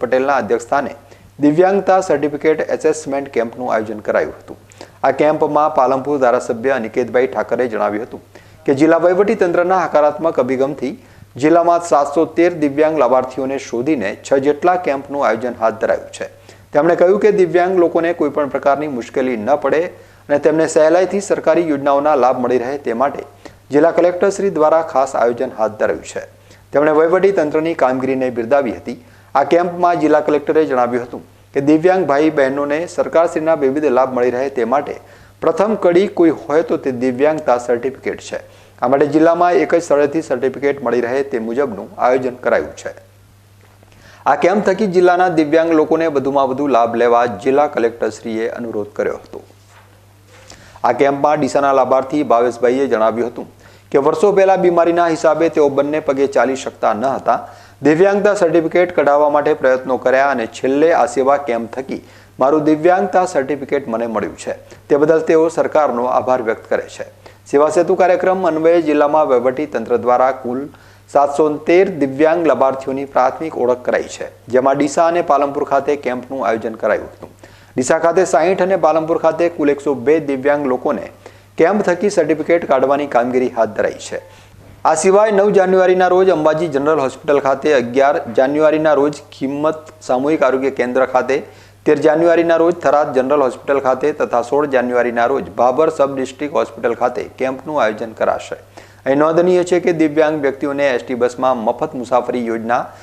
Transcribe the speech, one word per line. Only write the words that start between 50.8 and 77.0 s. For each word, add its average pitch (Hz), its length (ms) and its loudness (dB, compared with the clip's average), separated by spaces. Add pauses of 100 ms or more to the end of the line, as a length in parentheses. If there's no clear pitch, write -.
આ 120 120 2
કેમ્પમાં 143 440 0
ડીસાના 139 360 0
લાભાર્થી 131 500 0
ભાવેશભાઈએ 123 640 0
જણાવ્યું 113 440 0
હતું - 160 -14 (440)
કે 139 140 4
વર્ષો 170 260 2
પહેલા 190 260 4
બીમારીના 170 500 2
હિસાબે 160 420 2
તેઓ 151 200 2
બંને 143 320 -2
પગે 139 280 0
ચાલી 131 280 0
શકતા 113 360 -4
ન 113 140 -4
હતા. 117 300 -2 (440)
દિવ્યાંગતા 190 540 2
સર્ટિફિકેટ 170 640 0
કઢાવવા 147 320 4
માટે 147 260 2
પ્રયત્નો 131 440 0
કર્યા 135 340 2
અને 113 180 -4
છેલ્લે 143 420 0
આ 123 140 2
સેવા 139 360 0
કેમ્પ 117 280 -6
થકી 131 300 -10 (360)
મારું 147 300 2
દિવ્યાંગતા 180 600 2
સર્ટિફિકેટ 135 640 -4
મને 117 140 -4
મળ્યું 98 300 -6
છે. - 140 -10 (320)
તે 156 120 0
બદલ 160 300 2
તેઓ 160 240 4
સરકારનો 131 600 0
આભાર 127 320 0
વ્યક્ત 110 260 -6
કરે 135 200 -2
છે. - 240 -16 (320)
સેવા 147 260 2
સેતુ 175 260 0
કાર્યક્રમ 185 500 2
અન્વયે 165 360 2
જિલ્લામાં 151 460 2
વહીવટી 127 380 0
તંત્ર 120 320 -4
દ્વારા 123 360 2
કુલ 123 240 -8 (520)
સાતસો 143 360 2 (140)
તેર 175 340 4
દિવ્યાંગ 147 520 0
લાભાર્થીઓની 135 600 0
પ્રાથમિક 135 500 -2
ઓળખ 123 260 0
કરાઈ - 300 -4
છે, - 160 -12 (200)
જેમાં 131 300 2
ડીસા 147 280 0
અને 170 160 0
પાલનપુર 143 420 0
ખાતે 139 260 -2 (140)
કેમ્પનું 123 400 -6
આયોજન 113 380 -4
કરાયું 101 300 -2